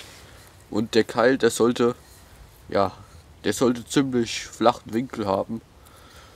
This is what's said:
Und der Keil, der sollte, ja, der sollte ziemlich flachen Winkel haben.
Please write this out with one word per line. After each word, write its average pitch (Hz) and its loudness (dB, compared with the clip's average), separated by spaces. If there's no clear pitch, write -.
Und 110 -4
der 110 4
Keil, 123 2
der 117 4
sollte, 120 0
ja, 98 0
der 98 0
sollte 120 0
ziemlich 127 -2
flachen - 0
Winkel 117 -6
haben. 98 -2